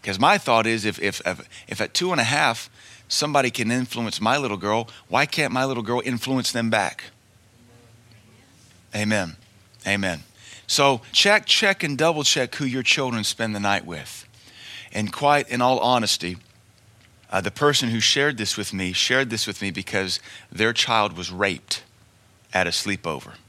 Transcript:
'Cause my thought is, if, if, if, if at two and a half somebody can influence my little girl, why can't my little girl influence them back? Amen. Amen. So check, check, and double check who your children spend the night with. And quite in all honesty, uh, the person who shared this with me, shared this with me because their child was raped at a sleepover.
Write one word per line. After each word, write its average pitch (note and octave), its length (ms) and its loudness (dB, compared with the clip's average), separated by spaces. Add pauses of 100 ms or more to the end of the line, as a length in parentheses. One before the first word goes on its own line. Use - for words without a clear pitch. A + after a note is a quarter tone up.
'Cause G2 160 -6
my F3 180 6
thought A2+ 300 4
is, A2+ 180 -2
if, G#2 140 -2
if, G2 260 -2
if, F#2 160 -2 (260)
if F#2+ 140 -6
at - 140 -6
two F#3 160 0
and D3 100 2
a - 20 2
half B2+ 460 0 (400)
somebody C#3+ 400 2
can A#2 220 -2
influence B2 500 -4
my A#2+ 160 2
little A2+ 200 -2
girl, G#2+ 300 0 (200)
why C3+ 180 2
can't D3 260 -2
my C3 140 0
little B2+ 160 -2
girl A#2+ 240 -2
influence B2+ 460 -2
them A2+ 180 -2
back? G#2 360 0 (1900)
Amen. G#2 440 0 (500)
Amen. F#2+ 360 0 (460)
So C#3 300 4 (140)
check, G3+ 320 4
check, - 360 2
and C#3+ 160 -2
double D3+ 280 2
check B2+ 300 0
who D3 100 -4
your B2+ 180 -2
children A#2+ 400 0
spend A2 320 -2
the G2+ 60 -4
night G2+ 240 2
with. D#2+ 400 -12 (680)
And G#2 220 -4
quite C#3+ 340 2
in B2 140 -2
all B2+ 180 4
honesty, G#2+ 560 0 (960)
uh, F#2+ 80 0
the G2 120 -4
person C#3 400 2
who A2+ 100 0
shared C#3 360 2
this G#2 200 -4
with G2+ 160 -6
me, F#2 180 -4
shared B2+ 380 2
this A2+ 180 -2
with G2+ 140 -8
me G2 100 -2
because F#2+ 480 -4 (320)
their A2 220 0
child G#2+ 420 2
was F2 160 -8
raped F#2 520 -2 (680)
at F2+ 140 2
a E2+ 40 -2
sleepover. E2+ 640 -4 (140)